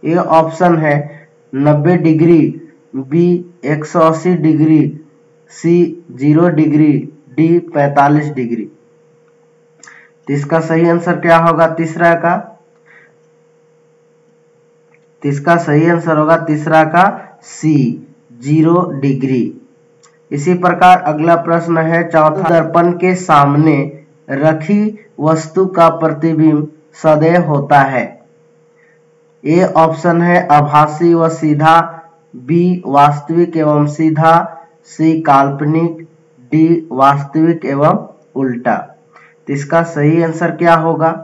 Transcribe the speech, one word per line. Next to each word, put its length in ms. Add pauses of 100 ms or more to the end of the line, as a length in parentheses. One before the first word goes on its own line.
ए 100
option 640
है 500 (260)
नब्बे 420
डिग्री, 680 (340)
बी 580 (100)
एक 200
सौ 160
अस्सी 340
डिग्री, 680 (480)
सी 560 (120)
ज़ीरो 320
डिग्री, 640 (240)
D 220
पैंतालीस 720
डिग्री। 380 (1600)
तो 60
इसका 260
सही 280
answer 280
क्या 200
होगा 300
तीसरा 480
का? 220 (2750)
तो 60
इसका 280
सही 340
answer 260
होगा 200
तीसरा 480
का 580
सी, 680 (340)
ज़ीरो 520
डिग्री। 640 (760)
इसी 220
प्रकार 440
अगला 380
प्रश्न 420
है 320
चौथा, 380
दर्पण 440
के 220
सामने 880 (260)
रखी 800 (100)
वस्तु 460
का 220
प्रतिबिंब 800 (260)
सदैव 480
होता 380
है। 420 (1200)
ए 200
ऑप्शन 580
है 240
आभासी 680
व 140
सीधा, 720 (340)
बी 500
वास्तविक 680
एवं 300
सीधा, 800 (180)
सी 360
काल्पनिक, 880 (320)
डी 520
वास्तविक 720
एवं 440 (260)
उल्टा। 420 (720)
तो 60
इसका 300
सही 400
आंसर 280
क्या 240
होगा? 360 (140)